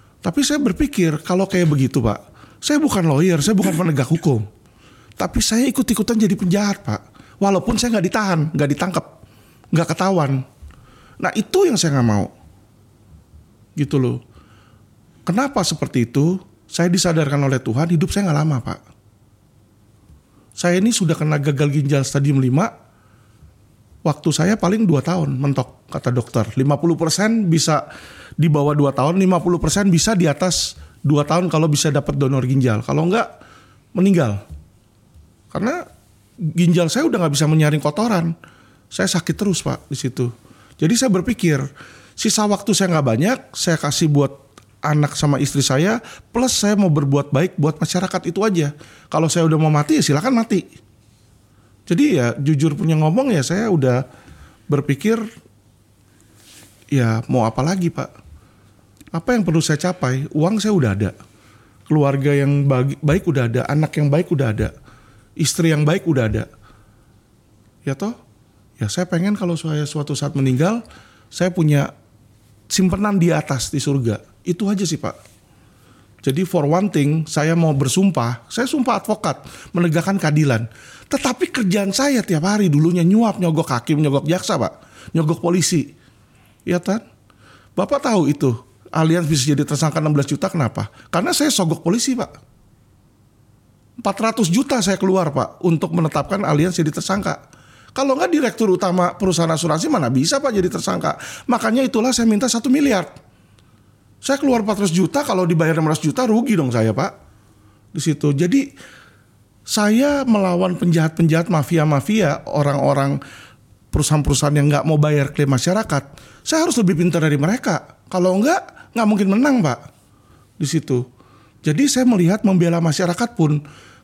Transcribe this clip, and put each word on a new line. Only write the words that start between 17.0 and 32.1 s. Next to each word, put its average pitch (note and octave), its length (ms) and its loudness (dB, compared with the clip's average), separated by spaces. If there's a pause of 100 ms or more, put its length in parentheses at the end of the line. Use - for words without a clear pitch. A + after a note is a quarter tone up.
oleh C3 160 0
Tuhan, D#3 320 0
hidup D#3 160 0
saya G3+ 160 -2
nggak D3 160 0
lama, D3 160 0
Pak. - 200 -10 (1700)
Saya F3 280 0
ini A#3 80 2
sudah E3 240 0
kena D3+ 240 0
gagal C#3+ 320 0
ginjal C#3 320 0
stadium C#3 400 2
lima. C3 280 2 (1300)
Waktu D#3+ 280 -2
saya F3 280 0
paling G#3 280 0
dua D3 160 2
tahun D#3 360 -2
mentok, C#3 520 -4
kata C3+ 200 -4
dokter. A#2+ 440 -2
Lima C#3 240 2
puluh E3+ 200 0
persen G3 520 0
bisa D#3 360 0 (480)
di D#3 160 2
bawah D3 240 2
dua C#3+ 160 2
tahun, D3+ 320 0
lima F3+ 200 2
puluh F3 160 0
persen G3 320 0
bisa F#3 280 2
di E3+ 80 4
atas - 480 -2 (280)
dua D3 200 2
tahun E3+ 240 0
kalau D#3+ 240 2
bisa D3 200 0
dapat C#3 280 -2